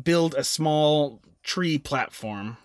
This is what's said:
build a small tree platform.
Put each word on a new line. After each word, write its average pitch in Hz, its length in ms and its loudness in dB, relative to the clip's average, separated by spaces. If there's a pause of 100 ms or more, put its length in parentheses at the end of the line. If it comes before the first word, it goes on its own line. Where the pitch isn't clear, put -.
build 165 340 2
a 135 80 0
small 151 760 2 (220)
tree 170 340 0
platform. 113 880 -6